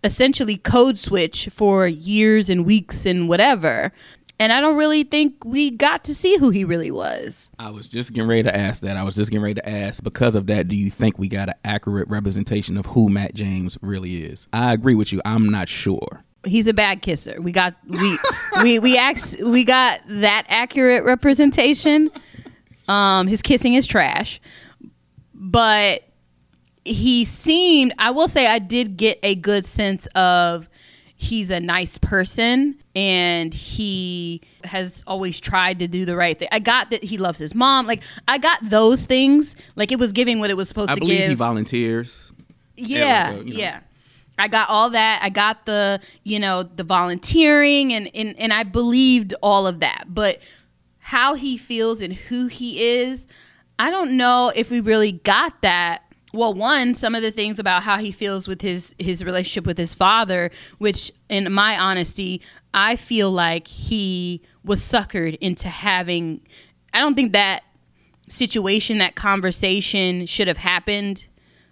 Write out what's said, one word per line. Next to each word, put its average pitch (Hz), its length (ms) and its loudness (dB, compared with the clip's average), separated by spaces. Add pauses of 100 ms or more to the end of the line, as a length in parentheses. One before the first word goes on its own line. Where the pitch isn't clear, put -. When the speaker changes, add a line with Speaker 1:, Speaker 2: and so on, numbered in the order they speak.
Speaker 1:
essentially 226 540 2
code 247 420 4
switch - 520 -2
for 196 360 2
years 202 600 2
and 180 160 2
weeks 202 400 2
and 180 240 0
whatever. 175 600 2 (500)
And 220 120 2
I 262 80 2
don't 302 160 2
really 302 260 2
think 294 400 0
we 277 260 -2
got 285 360 -2
to 302 100 -6
see 370 220 2
who 277 120 4
he 196 140 0
really 170 280 -4
was. - 580 -8 (100)
Speaker 2:
I 110 120 -14
was 104 180 -18
just 120 240 -8
getting 113 160 0
ready 113 140 4
to - 120 0
ask 101 280 -4
that. 98 120 -4
I 95 80 -4
was 98 100 -4
just 104 180 -2
getting 107 120 -2
ready 104 120 -2
to - 140 -10
ask, 104 320 -8
because 117 360 0
of 98 100 -4
that, 90 220 0
do 104 80 -2
you 101 120 0
think 110 300 0
we 98 80 -4
got 98 220 -6
an - 60 -8 (100)
accurate 104 420 -4
representation 101 680 -4
of 98 80 -4
who 110 240 4
Matt 101 240 -2
James 95 480 -4
really 92 420 -8
is? - 300 -14
I 120 180 2
agree 117 240 4
with 107 160 0
you. 98 140 -2
I'm 110 240 2
not 101 180 -2
sure. - 560 -6 (220)
Speaker 1:
He's 208 220 2
a 226 60 4
bad 196 280 0
kisser. - 400 -8
We 175 100 -4
got, 180 240 0 (100)
we, 180 320 -2 (220)
Speaker 2:
<laughs> - 240 0
Speaker 1:
we, 240 160 6
we 254 180 4
act-, - 460 -2
we 240 220 2
got 254 420 2
that 208 400 0
accurate 247 560 2
representation. 285 1080 4 (800)
Um, 190 400 2
his 208 140 0
kissing 254 320 4
is 254 120 4
trash. - 540 0 (920)
But 208 720 0 (800)
he 240 400 2
seemed, 320 720 2
I 226 140 0
will 311 160 2
say 269 200 2
I 226 120 2
did 208 380 -4
get 214 260 0
a 196 120 0
good 196 300 -2
sense 196 420 -4
of 175 600 0 (460)
he's 214 360 -4
a 180 80 -2
nice 175 380 -4
person 240 800 0 (200)
and 175 580 0
he 180 880 -6 (220)
has 185 420 -10
always 190 340 -8
tried 185 400 0
to 220 80 -4
do 180 180 -4
the 175 100 -4
right 170 220 0
thing. 170 140 -8
I 220 80 0
got 233 300 2
that 220 140 -6
he 208 140 -6
loves 185 220 -2
his 156 140 -10
mom. 254 340 2
Like, 220 160 -4 (240)
I 262 100 4
got 311 220 2 (100)
those 220 360 4
things. 269 500 4 (200)
Like, 208 160 -2
it 262 80 0
was 233 120 0
giving 233 280 0
what 214 100 -2
it 196 80 -2
was 190 100 -4
supposed 208 240 -4
Speaker 2:
I 143 40 0
Speaker 1:
to 135 40 -2
Speaker 2:
believe 175 200 2
Speaker 1:
give. 180 100 2
Speaker 2:
he 143 60 0
volunteers. 117 960 -4 (440)
Speaker 1:
Yeah, 240 220 -6 (340)
Speaker 2:
Yeah, 208 60 -8
like, 110 100 -12
you 123 60 -10
know. 220 60 -10
Speaker 1:
yeah. 185 200 -8 (580)
I 202 100 0
got 220 220 0
all 220 220 2
that. 220 300 0
I 196 80 -2
got 208 360 -2
the, 202 340 -2 (240)
you 208 160 -4
know, 190 240 -2
the 175 220 -12
volunteering 277 1080 2
and, 208 220 -8
and, 214 240 -6
and 220 140 0
I 220 100 0
believed 240 720 2 (100)
all 196 240 4
of 175 140 -4
that. - 260 -2
But 190 320 -2 (600)
how 262 340 0
he 262 240 -6
feels 226 420 -4
and 185 140 -8
who 247 340 -6
he 240 340 -8 (200)
is, 254 260 -6 (500)
I 254 140 0
don't 339 240 -2
know 247 400 2
if 233 160 -2
we 240 80 -2
really 214 320 2
got 208 500 0
that. 175 420 0 (300)
Well, 220 200 0
one, 247 400 0
some 233 220 -4
of 226 60 -4
the 220 100 -4
things 214 280 -6
about 190 240 0
how 208 140 0
he 208 160 -6
feels 196 340 -6
with 190 140 -8
his, 180 360 -6
his 180 280 -6
relationship 180 420 -4
with 170 100 -4
his 170 160 -4
father, 185 580 0 (260)
which - 340 -4 (160)
in 196 240 -2
my 202 260 2
honesty, 185 640 -4 (320)
I 208 220 2
feel 214 360 -2
like 170 360 -2
he 180 760 -6 (220)
was 101 160 -2
suckered 175 640 -4
into 185 260 -6
having, 175 720 -2 (540)
I 214 60 2
don't 285 160 2
think 233 180 2
that 196 300 2 (640)
situation, 214 720 -2
that 185 160 0
conversation 185 1120 -2
should 202 200 -2
have 170 100 -2
happened 196 680 -4 (460)